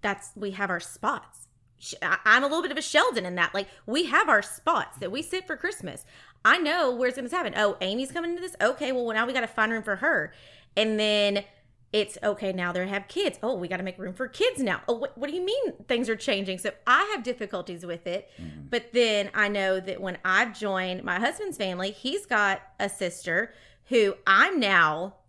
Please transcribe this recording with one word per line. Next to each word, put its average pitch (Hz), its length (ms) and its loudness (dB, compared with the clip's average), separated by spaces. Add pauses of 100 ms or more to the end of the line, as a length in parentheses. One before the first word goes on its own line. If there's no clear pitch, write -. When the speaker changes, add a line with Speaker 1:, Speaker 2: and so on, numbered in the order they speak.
Speaker 1:
that's, 202 340 -4
we 196 160 -6
have 196 180 -4
our 180 100 -2
spots. - 680 -6 (300)
Sh-, - 240 -12
I, 175 240 2
I'm 233 180 8
a 285 40 2
little 311 160 2
bit 311 80 -2
of 277 60 -4
a 311 40 -4
Sheldon 294 440 2
in 180 100 -6
that. 175 180 0
Like, 196 140 -4 (180)
we 302 220 0
have 277 220 4
our 220 120 6
spots - 580 -2
that 185 120 -6
we 262 100 -4
sit 370 240 -6
for 330 100 -6
Christmas. 262 500 -8 (380)
I 254 140 6
know 311 380 2
where 247 140 0
it's 247 80 -6
gonna 247 120 -6
happen. 339 280 -2
"Oh, 208 240 2
Amy's 233 300 -4
coming 339 200 -4
into 349 100 -6
this? 359 200 -10
Okay, 254 300 0
well, 240 220 -2
now 220 120 2
we 254 80 -4
gotta 247 140 0
find 220 240 0
room 220 120 -4
for 208 140 -2
her." 240 360 0 (440)
And 220 220 2
then 208 440 2 (480)
it's, 208 320 0
"Okay, 202 300 -2
now 180 180 -2
they 180 160 -2
have 202 200 -4
kids. 359 340 -2
Oh, 240 140 -2
we 180 120 -6
gotta 180 160 -4
make 185 140 -8
room 185 160 -10
for 254 140 -6
kids 453 340 0
now. 196 260 0
Oh, 240 60 2
what, 240 240 -6
what 262 120 -4
do 294 60 -6
you 359 80 -2
mean 453 300 0 (140)
things 233 200 0
are 220 80 0
changing?" 196 440 -2
So 208 100 -4 (160)
I 339 300 4
have 262 80 -6
difficulties 185 600 -8
with 170 220 -8
it. 180 240 -6 (100)
Speaker 2:
Mm-hmm. 156 300 -14
Speaker 1:
But 233 240 -4
then 214 400 4
I 208 140 2
know 190 320 2
that 185 200 -8
when 185 240 -8
I've 202 340 2
joined 185 460 -2
my 180 160 -2
husband's 330 380 -2
family, 185 340 -2
he's 285 360 -6
got 208 340 2 (180)
a 202 100 -2
sister 180 640 -2 (320)
who 214 280 4 (140)
I'm 269 320 6
now 180 560 4 (140)